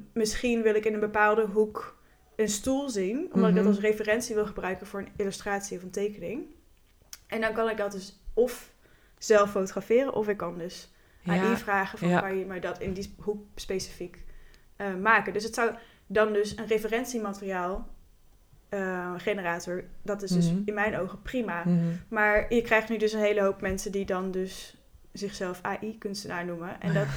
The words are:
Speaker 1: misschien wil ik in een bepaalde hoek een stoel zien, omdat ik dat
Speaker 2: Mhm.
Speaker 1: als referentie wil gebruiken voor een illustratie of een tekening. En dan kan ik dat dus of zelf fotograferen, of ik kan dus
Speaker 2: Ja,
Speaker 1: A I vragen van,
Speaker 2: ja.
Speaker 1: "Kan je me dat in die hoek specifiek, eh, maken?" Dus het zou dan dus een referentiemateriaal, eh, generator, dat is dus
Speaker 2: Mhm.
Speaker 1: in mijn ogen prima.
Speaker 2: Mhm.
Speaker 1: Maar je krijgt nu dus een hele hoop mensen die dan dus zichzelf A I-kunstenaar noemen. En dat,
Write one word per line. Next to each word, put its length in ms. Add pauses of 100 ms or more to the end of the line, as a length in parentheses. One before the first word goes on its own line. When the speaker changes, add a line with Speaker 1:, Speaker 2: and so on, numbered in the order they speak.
(120)
Speaker 1:
misschien 500
wil 120
ik 100
in 100
een 60
bepaalde 460
hoek 500 (400)
een 120
stoel 400
zien, 440
omdat 160
ik 60
dat 100
Speaker 2:
Mhm. 100
Speaker 1:
als 80
referentie 520
wil 120
gebruiken 400
voor 140
een 160
illustratie 600
of 60
een 80
tekening. 520 (840)
En 140
dan 120
kan 180
ik 60
dat 160
dus 280 (140)
of 360 (480)
zelf 320
fotograferen, 640
of 140
ik 80
kan 220
dus 320 (340)
Speaker 2:
Ja, 80
Speaker 1:
A 200
I 40
vragen 420
van, 100
Speaker 2:
ja. 120
Speaker 1:
"Kan 180
je 60
me 160
dat 200
in 120
die 260
hoek 260 (100)
specifiek, 720 (520)
eh, 180
maken?" 380
Dus 120
het 100
zou 160 (360)
dan 260
dus 240
een 100
referentiemateriaal, 1200 (800)
eh, 480
generator, 680 (180)
dat 200
is 80
dus 220
Speaker 2:
Mhm. 120
Speaker 1:
in 100
mijn 240
ogen 240
prima. 420
Speaker 2:
Mhm. 140 (300)
Speaker 1:
Maar 460
je 80
krijgt 260
nu 80
dus 160
een 80
hele 220
hoop 180
mensen 320
die 120
dan 260
dus 460 (360)
zichzelf 540
A 160
I-kunstenaar 600
noemen. 360
En 140
dat, 120 (100)